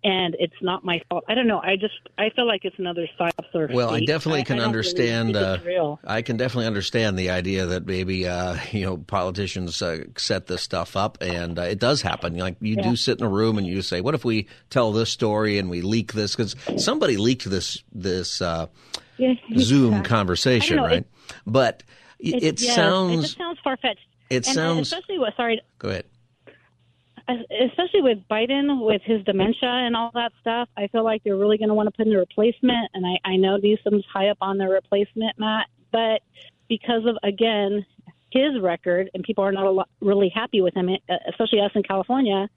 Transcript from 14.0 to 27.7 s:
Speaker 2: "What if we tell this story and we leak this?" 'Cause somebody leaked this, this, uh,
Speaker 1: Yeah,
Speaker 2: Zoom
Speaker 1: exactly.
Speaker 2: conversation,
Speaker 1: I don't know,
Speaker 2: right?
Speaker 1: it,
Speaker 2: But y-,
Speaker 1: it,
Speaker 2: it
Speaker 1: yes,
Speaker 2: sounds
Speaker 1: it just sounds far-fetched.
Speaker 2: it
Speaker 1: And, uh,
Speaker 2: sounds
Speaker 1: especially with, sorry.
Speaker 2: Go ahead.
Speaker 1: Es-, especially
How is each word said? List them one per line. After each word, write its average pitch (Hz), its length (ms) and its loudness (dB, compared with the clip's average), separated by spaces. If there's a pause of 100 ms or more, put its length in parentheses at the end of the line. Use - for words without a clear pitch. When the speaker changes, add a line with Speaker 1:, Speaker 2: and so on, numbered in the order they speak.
Speaker 2:
"What 135 140 -2
if 139 100 -4
we 113 220 0 (240)
tell 117 220 2
this 113 180 0
story 107 480 0
and 95 100 -2
we 87 140 -4
leak 107 320 -2
this?" 104 200 -2
'Cause 107 220 -4 (220)
somebody 165 400 2
leaked 120 320 0
this, - 320 -4 (100)
this, 92 480 -4
uh, 82 280 -4 (500)
Speaker 1:
Yeah, 254 160 4 (240)
Speaker 2:
Zoom 127 340 6
Speaker 1:
exactly. 101 160 0
Speaker 2:
conversation, 110 680 2
Speaker 1:
I - 20 2
don't 240 80 0
know, 165 60 4
Speaker 2:
right? 175 100 0
Speaker 1:
it, - 320 -20 (100)
Speaker 2:
But 120 360 2 (360)
y-, - 180 -4
Speaker 1:
it, 240 60 0
Speaker 2:
it 156 200 0
Speaker 1:
yes, 240 120 0
Speaker 2:
sounds 180 440 2
Speaker 1:
it 156 40 0
just - 160 -4
sounds 339 260 -8
far-fetched. 254 420 -4 (240)
Speaker 2:
it 131 60 0 (120)
Speaker 1:
And, - 100 0
uh, - 20 0
Speaker 2:
sounds 165 320 0
Speaker 1:
especially 370 260 -6
with, 226 180 0
sorry. 233 240 0 (180)
Speaker 2:
Go - 120 -6
ahead. 95 140 -4 (1200)
Speaker 1:
Es-, 240 160 -4 (240)
especially 359 340 0